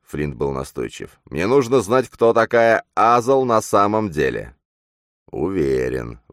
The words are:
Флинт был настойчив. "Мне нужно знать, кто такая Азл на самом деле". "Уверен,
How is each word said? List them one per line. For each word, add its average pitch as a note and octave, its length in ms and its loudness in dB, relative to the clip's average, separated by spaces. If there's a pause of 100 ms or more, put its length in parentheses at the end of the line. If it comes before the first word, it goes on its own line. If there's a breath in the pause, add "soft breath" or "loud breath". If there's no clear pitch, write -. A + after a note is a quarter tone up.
(100)
Флинт D2 240 -6
был C#2 180 -4
настойчив. C2 680 -10 (100)
"Мне E2 160 -4
нужно B2+ 340 2
знать, A2+ 300 0
кто A#2 240 2
такая A2+ 500 2 (120)
Азл A#2+ 480 2
на A2+ 180 2
самом G#2 480 0
деле". B1+ 460 -4 (760)
"Уверен, B1+ 880 -4 (140)